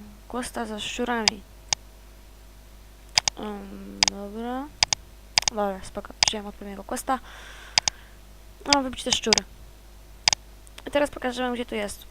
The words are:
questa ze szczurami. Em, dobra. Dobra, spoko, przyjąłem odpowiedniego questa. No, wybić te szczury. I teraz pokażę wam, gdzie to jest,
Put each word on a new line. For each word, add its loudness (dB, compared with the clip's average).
questa -2
ze -2
szczurami. 4
Em, -4
dobra. -2
Dobra, 4
spoko, -6
przyjąłem 0
odpowiedniego -8
questa. 0
No, 8
wybić -2
te 4
szczury. 4
I -8
teraz 8
pokażę 0
wam, 4
gdzie 0
to -4
jest, -2